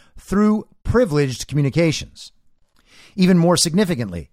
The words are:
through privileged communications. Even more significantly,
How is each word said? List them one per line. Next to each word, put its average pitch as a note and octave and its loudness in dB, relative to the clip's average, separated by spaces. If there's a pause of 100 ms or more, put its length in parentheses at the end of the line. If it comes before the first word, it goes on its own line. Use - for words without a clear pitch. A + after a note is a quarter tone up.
(180)
through G#3+ 0 (160)
privileged D3 0
communications. D3 -2 (840)
Even F#3 4
more E3+ 4
significantly, D3 -4